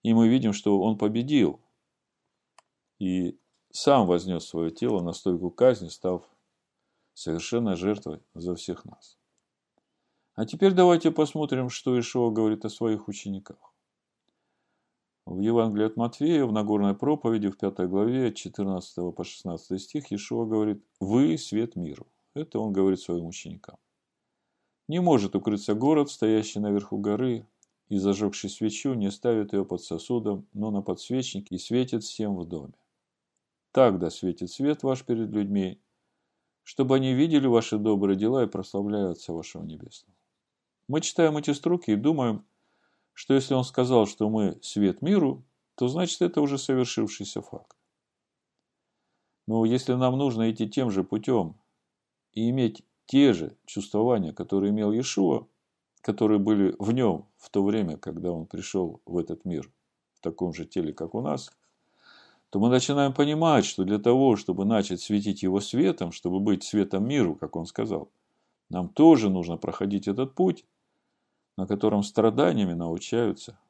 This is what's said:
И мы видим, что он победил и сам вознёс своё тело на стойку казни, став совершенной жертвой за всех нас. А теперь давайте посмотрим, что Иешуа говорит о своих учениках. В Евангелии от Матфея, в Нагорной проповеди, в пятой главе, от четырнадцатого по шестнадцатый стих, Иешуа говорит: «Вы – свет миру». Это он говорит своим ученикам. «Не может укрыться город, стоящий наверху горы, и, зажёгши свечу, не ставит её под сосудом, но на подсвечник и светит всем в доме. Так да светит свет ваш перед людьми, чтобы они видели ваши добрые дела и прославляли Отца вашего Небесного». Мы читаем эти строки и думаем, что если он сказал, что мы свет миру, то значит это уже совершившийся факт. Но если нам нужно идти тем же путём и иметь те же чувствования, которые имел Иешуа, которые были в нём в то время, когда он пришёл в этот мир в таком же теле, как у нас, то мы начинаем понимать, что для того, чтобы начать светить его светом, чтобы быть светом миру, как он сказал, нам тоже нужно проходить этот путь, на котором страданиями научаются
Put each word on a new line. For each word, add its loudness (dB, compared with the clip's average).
И 2
мы 6
видим, 2
что 2
он 0
победил 0
и -4
сам 4
вознёс 0
своё -4
тело -2
на -6
стойку -4
казни, 2
став -6
совершенной -4
жертвой -4
за -6
всех -10
нас. -20
А -4
теперь 2
давайте 6
посмотрим, 0
что -2
Иешуа 0
говорит 0
о -6
своих -4
учениках. -12
В -6
Евангелии 2
от -4
Матфея, 0
в 0
Нагорной 2
проповеди, 0
в -6
пятой -2
главе, 0
от -6
четырнадцатого -6
по -10
шестнадцатый -10
стих, -10
Иешуа -4
говорит: -2
«Вы – 2
свет -6
миру». -10
Это -8
он -4
говорит 2
своим -6
ученикам. -16
«Не -2
может 4
укрыться -2
город, 2
стоящий 0
наверху -2
горы, -2
и, -2
зажёгши 0
свечу, -4
не -2
ставит -2
её 0
под -6
сосудом, -4
но -6
на -2
подсвечник -6
и -6
светит -2
всем -6
в -8
доме. -10
Так 6
да -2
светит -6
свет -2
ваш -2
перед -2
людьми, -2
чтобы 0
они 2
видели 4
ваши 4
добрые 2
дела 2
и 0
прославляли -4
Отца -10
вашего -12
Небесного». -18
Мы -2
читаем 2
эти 0
строки 0
и 4
думаем, 0
что -2
если 2
он 2
сказал, 4
что -2
мы 0
свет 0
миру, 0
то 0
значит -2
это 0
уже 0
совершившийся -2
факт. -18
Но 2
если 0
нам 2
нужно 0
идти -2
тем -2
же 0
путём -2
и -2
иметь -2
те 6
же -6
чувствования, 0
которые -2
имел 0
Иешуа, 0
которые 2
были 2
в -2
нём 0
в -20
то 0
время, -2
когда -8
он -8
пришёл -6
в -6
этот -6
мир -8
в -20
таком -6
же -10
теле, -6
как -10
у -4
нас, -6
то -2
мы 4
начинаем 2
понимать, 2
что -4
для 0
того, 4
чтобы -2
начать 0
светить -2
его 0
светом, -2
чтобы -4
быть 0
светом -2
миру, 0
как -10
он -8
сказал, -6
нам -4
тоже 8
нужно -2
проходить -4
этот -2
путь, 0
на -4
котором 2
страданиями 2
научаются -4